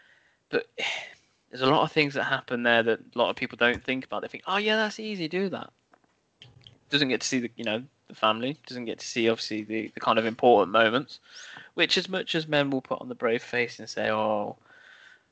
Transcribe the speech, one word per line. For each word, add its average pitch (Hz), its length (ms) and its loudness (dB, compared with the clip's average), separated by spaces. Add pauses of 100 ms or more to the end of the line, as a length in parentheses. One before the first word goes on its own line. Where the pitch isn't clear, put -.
(500)
But - 220 -2
<sighs> - 800 -12
there's 127 100 -8
a 131 60 4
lot 131 160 6
of 156 80 -2
things 143 240 2
that 113 80 -2
happen 127 400 -4
there 117 180 6
that 113 180 2
a - 180 -16
lot 113 120 4
of 101 60 -2
people 120 220 -8
don't 120 260 2
think 131 220 -4
about. 104 180 -6
They - 60 -6
think, - 180 -16
"Oh 185 100 0
yeah, 214 200 0
that's 214 220 -2
easy, 208 280 -6
do 180 220 -2
that." 131 200 -8 (1200)
Doesn't 143 200 2
get 123 120 0
to - 60 -4
see 131 140 0
the, 117 140 -6
you 117 100 -10
know, 110 180 -2 (240)
the - 80 -20
family. 117 500 0
Doesn't 123 200 -10
get 107 120 -6
to - 100 -12
see 113 220 2
obviously 110 340 -2
the, 110 300 -6
the - 60 -12
kind 113 180 2
of 113 80 4
important 110 460 4
moments, 113 480 2 (560)
which 170 240 2
as 180 100 -4
much 190 240 -4
as 160 140 -2
men 143 240 2
will 131 100 -2
put - 180 -6
on 127 100 -12
the 123 60 -8
brave 120 280 0
face 120 340 -4
and 110 100 -14
say, 107 220 -2
"Oh, 107 480 0 (760)